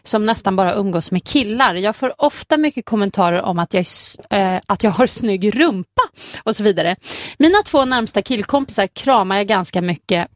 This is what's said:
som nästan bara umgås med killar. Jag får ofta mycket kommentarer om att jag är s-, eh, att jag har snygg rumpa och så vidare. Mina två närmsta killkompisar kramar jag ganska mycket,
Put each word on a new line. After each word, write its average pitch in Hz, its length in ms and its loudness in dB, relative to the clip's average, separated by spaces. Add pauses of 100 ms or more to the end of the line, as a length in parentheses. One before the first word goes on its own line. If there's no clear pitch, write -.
som 214 240 0
nästan 214 300 0
bara 185 180 2
umgås 190 380 -2
med 180 120 -2
killar. 233 500 0
Jag 202 220 -2
får 254 160 -4 (100)
ofta - 340 0
mycket 302 280 0
kommentarer 185 580 0
om 175 160 -2
att 170 160 -2
jag 190 40 2
är 180 60 0
s-, - 340 0 (120)
eh, 190 360 0
att - 180 -2
jag 214 60 4
har 214 160 2
snygg 208 540 0
rumpa 240 420 0 (400)
och 220 140 -2
så 214 60 -2
vidare. 180 340 0 (420)
Mina 339 260 6
två 277 200 2
närmsta 233 380 -2
killkompisar 226 640 0
kramar 196 500 2
jag 202 100 0
ganska 190 360 0
mycket, 175 540 -2